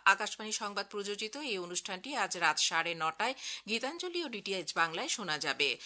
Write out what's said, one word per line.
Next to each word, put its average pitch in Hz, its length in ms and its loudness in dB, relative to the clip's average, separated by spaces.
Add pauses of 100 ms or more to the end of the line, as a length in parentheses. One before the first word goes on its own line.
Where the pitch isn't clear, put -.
আকাশবাণী 214 460 4
সংবাদ 202 380 -2
প্রযোজিত 208 480 -4
এই 254 200 -2
অনুষ্ঠানটি 180 580 -4
আজ 190 220 0
রাত 160 220 4
সাড়ে 165 380 2
নটায় 160 360 0 (360)
গীতাঞ্জলি 339 540 -2
ও 302 40 -4
ডিটিএইচ 196 480 -4
বাংলায় 165 320 0
শোনা 151 300 -2
যাবে। 139 480 2